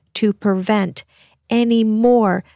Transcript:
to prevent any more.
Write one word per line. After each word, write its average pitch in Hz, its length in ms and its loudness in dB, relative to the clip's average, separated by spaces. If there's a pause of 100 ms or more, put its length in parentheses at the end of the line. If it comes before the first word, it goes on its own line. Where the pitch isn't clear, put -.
(160)
to 208 180 0
prevent 190 720 -2 (460)
any 233 340 0
more. 220 600 2 (120)